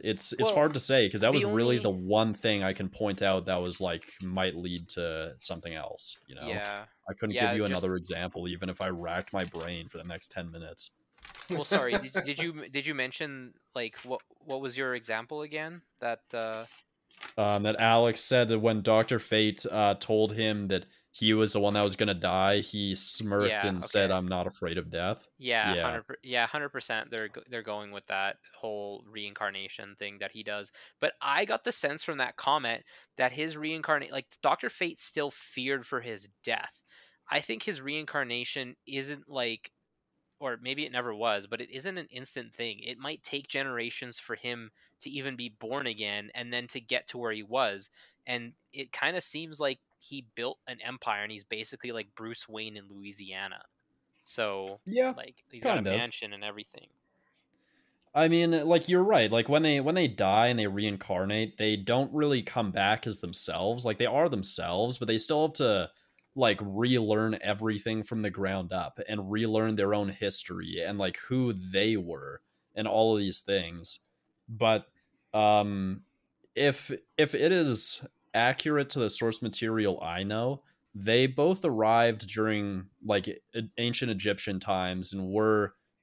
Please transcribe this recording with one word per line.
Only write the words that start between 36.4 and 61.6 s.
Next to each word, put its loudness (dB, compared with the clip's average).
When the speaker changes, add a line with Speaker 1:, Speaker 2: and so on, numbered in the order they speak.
Speaker 2:
death. -4
I 2
think -6
his -6
reincarnation -6
isn't, -8
like, -4
or -6
maybe -6
it -10
never -2
was, -2
but -6
it -12
isn't -10
an -12
instant -12
thing. -8
It -12
might -10
take -8
generations -6
for -10
him -10
to -14
even -8
be -10
born -8
again -6
and -8
then -4
to -10
get -4
to -10
where -4
he -8
was. -2
And -8
it -12
kinda 0
seems -10
like 0
he -12
built -6
an -12
empire -4
and -6
he's -14
basically -10
like -10
Bruce -12
Wayne -12
in -20
Louisiana. -14
So, -4
Speaker 1:
Yeah, 2
Speaker 2:
like, -18
he's -16
got 2
a 2
Speaker 1:
kind -2
of. 2
Speaker 2:
mansion -4
and -14
everything. -12
Speaker 1:
I 6
mean, 6
like, 6
you're 6
right. 6
Like, 4
when 6
they, 4
when 2
they 4
die 6
and 4
they 2
reincarnate, -2
they 2